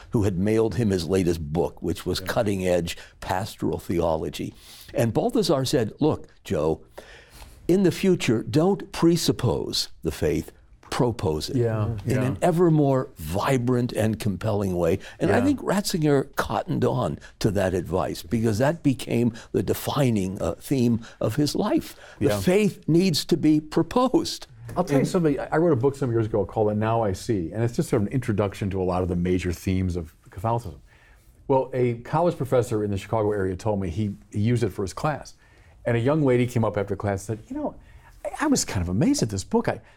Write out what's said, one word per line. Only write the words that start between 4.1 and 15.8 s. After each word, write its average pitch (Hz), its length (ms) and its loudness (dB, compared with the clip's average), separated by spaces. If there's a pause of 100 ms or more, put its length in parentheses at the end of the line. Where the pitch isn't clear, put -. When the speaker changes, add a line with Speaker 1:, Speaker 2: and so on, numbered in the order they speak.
Speaker 1:
And 117 220 0
Balthasar 165 520 2
said, 120 340 0
"Look, 139 260 0 (160)
Joe, 80 380 0 (880)
in 190 160 4
the 165 80 6
future, 170 500 2
don't 156 500 0
presuppose - 960 2 (140)
the 80 80 -2
faith, 78 400 0 (400)
propose 104 580 -2
it - 80 -2
Speaker 2:
Yeah, 110 300 0 (180)
Speaker 1:
in 120 120 0
Speaker 2:
yeah. 127 60 0
Speaker 1:
an 131 200 -2
ever 170 280 4
more 139 460 4
vibrant 120 760 0
and 107 260 0
compelling 101 580 -2
way." 87 220 2 (200)
And 175 120 0
I 202 80 4
Speaker 2:
Yeah. 247 60 2
Speaker 1:
think 285 180 0
Ratzinger 151 720 0